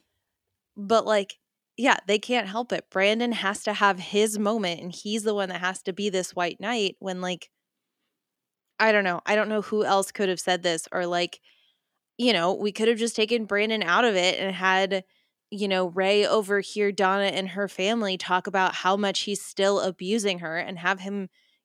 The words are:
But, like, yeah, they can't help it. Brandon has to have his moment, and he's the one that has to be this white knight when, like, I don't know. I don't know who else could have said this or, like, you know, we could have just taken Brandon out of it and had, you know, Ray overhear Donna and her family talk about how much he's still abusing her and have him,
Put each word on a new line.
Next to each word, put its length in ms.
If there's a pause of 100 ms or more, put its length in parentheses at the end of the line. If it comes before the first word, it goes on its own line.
(760)
But, 280
like, 340 (380)
yeah, 300
they 120
can't 300
help 240
it. 180
Brandon 420
has 320
to 100
have 240
his 400
moment, 420
and 140
he's 280
the 120
one 160
that 100
has 220
to 100
be 160
this 260
white 260
knight 380
when, 220
like, 300 (1300)
I 140
don't 120
know. 220
I 80
don't 140
know 140
who 220
else 280
could 160
have 120
said 220
this 300
or, 140
like, 340 (760)
you 160
know, 220
we 180
could 160
have 100
just 180
taken 280
Brandon 380
out 220
of 120
it 240
and 140
had, 500 (460)
you 180
know, 180
Ray 400
overhear 640
Donna 340
and 240
her 180
family 500
talk 280
about 300
how 200
much 240
he's 240
still 360
abusing 600
her 180
and 200
have 220
him, 280 (360)